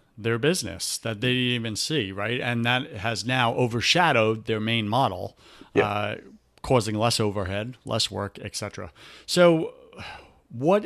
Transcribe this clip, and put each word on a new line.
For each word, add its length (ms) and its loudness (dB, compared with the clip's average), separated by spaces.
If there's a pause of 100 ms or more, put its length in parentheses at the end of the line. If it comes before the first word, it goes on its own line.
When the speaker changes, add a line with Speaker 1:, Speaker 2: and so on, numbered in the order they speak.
(160)
Speaker 1:
their 220 -2
business 600 -2
that 220 -6
they 80 0
didn't 260 0
even 200 -4
see, 360 -2
right? 280 -4
And 260 -2
that 220 0 (100)
has 280 -4
now 300 2
overshadowed 880 2
their 140 -2
main 280 0
model, 480 0 (380)
Speaker 2:
Yep. 120 4
Speaker 1:
uh, 300 -2 (460)
causing 320 2
less 260 2
overhead, 640 -4
less 280 -2
work, 280 -6
et 160 -10
cetera. 360 -10 (340)
So 480 4 (760)
what 360 2